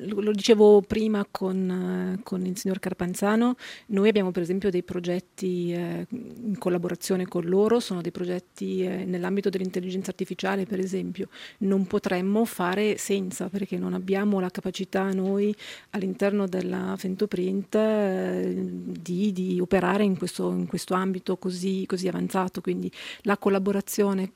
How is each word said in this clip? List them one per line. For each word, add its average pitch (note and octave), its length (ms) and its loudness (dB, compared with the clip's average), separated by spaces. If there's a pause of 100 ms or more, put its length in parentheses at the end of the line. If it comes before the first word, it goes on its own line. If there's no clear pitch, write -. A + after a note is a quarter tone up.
lo, G3+ 160 -2
lo G#3+ 100 2
dicevo G#3 480 10
prima G#3+ 500 0
con, F#3 840 -2
eh, G3 60 -10
con F#3 240 -4
il F#3 100 -4
signor F#3+ 220 -2
Carpanzano, G3+ 800 0 (320)
noi G3+ 200 4
abbiamo G3+ 220 4
per F3+ 100 -2
esempio F#3 300 0
dei F3+ 120 0
progetti, F3+ 880 -4
eh, F3 360 -4
in - 480 -6
collaborazione F3+ 720 -2
con F3 180 -4
loro, G#3+ 360 4
sono F#3 200 -4
dei E3+ 100 -6
progetti, F#3 720 -4
eh, F#3 220 -2
nell'ambito F#3 460 -2
dell'intelligenza F#3 580 -4
artificiale F#3+ 560 -4
per G3 140 -4
esempio, F#3 500 -4 (300)
non G3 280 2
potremmo G3+ 600 0
fare G3 500 0
senza, F#3+ 540 -4
perché G3 260 -4
non F3+ 160 -2
abbiamo G3 480 0
la F3+ 80 0
capacità F#3+ 640 -2
noi G3 420 2 (360)
all'interno G3 560 0
della F#3 500 -4
Femtoprint, F#3+ 800 -2
eh, F#3+ 840 2
di, F3+ 760 -2
di F#3 280 0
operare F#3 440 4
in F#3+ 120 4
questo, F3+ 340 -2
in F3+ 160 0
questo F3+ 280 -4
ambito F#3 420 0
così, F#3+ 500 -2
così F#3 220 -2
avanzato, F3+ 540 -2
quindi F3+ 280 -2 (320)
la G3+ 140 2
collaborazione G3 1000 2